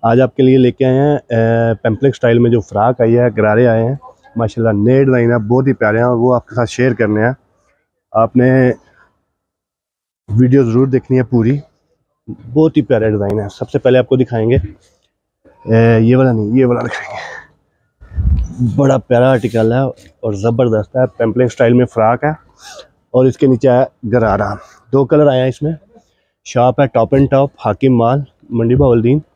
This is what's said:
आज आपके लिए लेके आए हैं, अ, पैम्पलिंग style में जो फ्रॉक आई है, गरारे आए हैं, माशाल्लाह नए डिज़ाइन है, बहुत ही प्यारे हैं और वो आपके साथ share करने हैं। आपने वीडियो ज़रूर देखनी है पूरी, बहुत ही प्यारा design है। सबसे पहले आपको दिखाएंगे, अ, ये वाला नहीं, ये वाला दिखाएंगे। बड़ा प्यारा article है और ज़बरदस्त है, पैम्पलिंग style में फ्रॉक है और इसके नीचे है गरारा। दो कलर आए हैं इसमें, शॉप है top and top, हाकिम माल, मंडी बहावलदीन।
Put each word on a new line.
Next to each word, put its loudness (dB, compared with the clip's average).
आज 2
आपके 0
लिए 4
लेके 0
आए 0
हैं, 0
अ, -2
पैम्पलिंग -2
style 0
में 2
जो 0
फ्रॉक -2
आई 2
है, 2
गरारे 0
आए 2
हैं, -4
माशाल्लाह -2
नए 2
डिज़ाइन 2
है, 0
बहुत 0
ही 0
प्यारे -2
हैं 0
और 0
वो 2
आपके -4
साथ -2
share -2
करने -2
हैं। 0
आपने 2
वीडियो 2
ज़रूर 0
देखनी -2
है 0
पूरी, 0
बहुत -2
ही 0
प्यारा 0
design -2
है। -8
सबसे -8
पहले 2
आपको 0
दिखाएंगे, 0
अ, -10
ये 2
वाला 2
नहीं, -4
ये 2
वाला 0
दिखाएंगे। -8
बड़ा 2
प्यारा 0
article 0
है 0
और -8
ज़बरदस्त -2
है, 0
पैम्पलिंग -2
style 2
में 4
फ्रॉक -2
है -2
और 2
इसके 0
नीचे 2
है 2
गरारा। -2
दो 2
कलर 2
आए 0
हैं 0
इसमें, -6
शॉप 0
है 2
top -2
and 2
top, 0
हाकिम 0
माल, 0
मंडी 0
बहावलदीन। 0